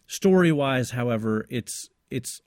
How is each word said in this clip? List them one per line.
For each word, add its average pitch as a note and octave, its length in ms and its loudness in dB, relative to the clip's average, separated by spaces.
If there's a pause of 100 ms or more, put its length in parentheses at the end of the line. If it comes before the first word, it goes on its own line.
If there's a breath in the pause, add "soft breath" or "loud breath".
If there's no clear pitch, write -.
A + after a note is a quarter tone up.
Story-wise, D3 840 2
however, A2+ 580 -2
it's, - 400 -8 (220)
it's - 360 -10